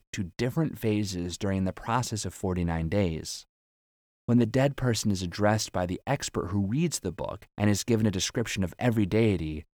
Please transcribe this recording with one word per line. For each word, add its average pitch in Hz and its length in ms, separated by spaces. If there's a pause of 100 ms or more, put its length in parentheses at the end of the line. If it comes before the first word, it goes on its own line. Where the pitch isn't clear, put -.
(140)
to 87 240
different 131 420
phases 95 580
during 95 280
the 92 80
process 117 500
of 92 100
forty-nine 85 540
days. 85 580 (840)
When 120 100
the 120 80
dead 131 320
person 113 340
is 92 100
addressed 104 520
by 92 120
the 90 220
expert - 400
who 98 180
reads 151 340
the 90 120
book - 360 (100)
and 104 120
is 98 140
given 113 220
a 104 60
description 98 520
of 85 160
every 113 260
deity, 90 680